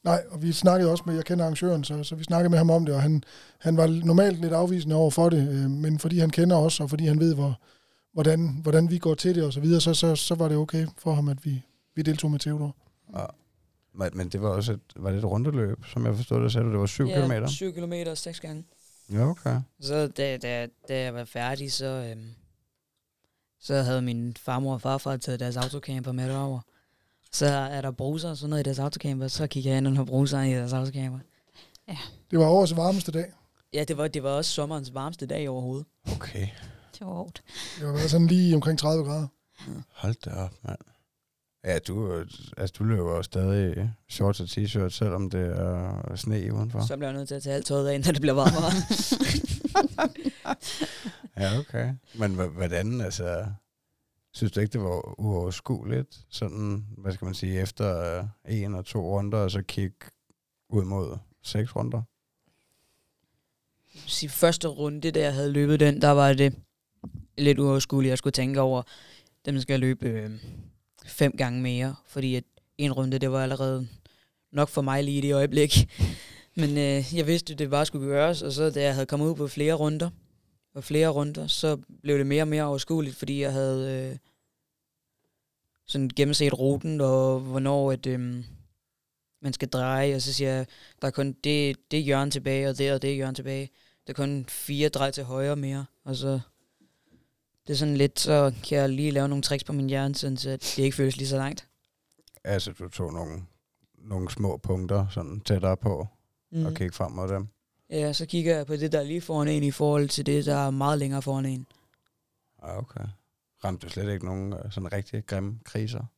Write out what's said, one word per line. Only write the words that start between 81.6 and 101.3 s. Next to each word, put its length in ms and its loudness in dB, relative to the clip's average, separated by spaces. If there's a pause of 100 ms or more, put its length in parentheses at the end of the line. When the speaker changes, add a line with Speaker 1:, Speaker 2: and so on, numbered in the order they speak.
Speaker 3:
blev 160 2
det 80 2
mere 160 2
og 60 0
mere 160 0
overskueligt, 520 -2
fordi 240 -4
jeg 120 -2
havde, 580 -2
øh, 60 -10 (1700)
sådan 300 -2
gennemset 420 2
ruten, 420 0
og 400 4
hvornår 520 0
at, 140 -4
øhm, 380 -4 (1000)
man 100 -4
skal 160 -6
dreje, 460 0
og 80 -2
så 100 -4
siger 200 0
jeg, 140 -2 (360)
"Der 40 -2
er 60 0
kun 200 -2 (120)
det, 320 2 (140)
det 120 0
hjørne 280 2
tilbage, 380 -2
og 100 -4
det 140 2
og 100 0
det 120 -2
hjørne 200 -4
tilbage. 360 -8 (360)
Der 60 -10
er 20 -8
kun 340 -2
fire 400 -2
drej 220 0
til 140 -8
højre 320 -2
mere." 280 -4 (200)
Og 120 -6
så 240 -2 (1300)
det 60 -4
er 60 0
sådan 180 2
lidt, 240 2
så 320 4 (160)
kan 100 2
jeg 100 4
lige 220 0
lave 180 2
nogle 140 0
tricks 220 -2
på 80 -8
min 160 0
hjerne, 260 0
sådan 220 -4
så 140 -6
det 280 -6
ikke 180 2
føles 200 2
lige 120 -6
så 80 0